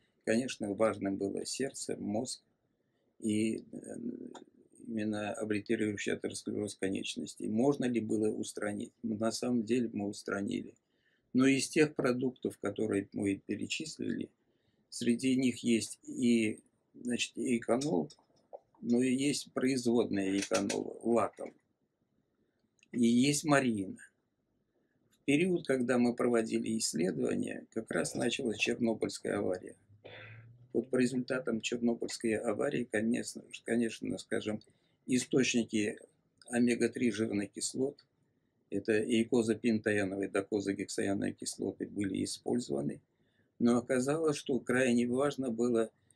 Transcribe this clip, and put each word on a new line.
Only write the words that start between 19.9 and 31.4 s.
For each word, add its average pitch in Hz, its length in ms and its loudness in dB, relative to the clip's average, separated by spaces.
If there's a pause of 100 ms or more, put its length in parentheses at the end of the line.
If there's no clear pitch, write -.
эканола, 101 640 0
латал, 113 480 0 (1400)
и 123 140 2
есть 135 380 4
марина. 123 520 2
В - 1300 -20
период, 160 420 2
когда 127 320 2
мы 120 160 4
проводили 113 640 2
исследования, - 920 -2
как - 180 -6
раз 85 240 -2
началась 123 440 -2
Чернобыльская 110 800 0
авария. 92 360 -2 (1000)
Вот 120 180 -2
по 131 60 2
результатам 127 640 0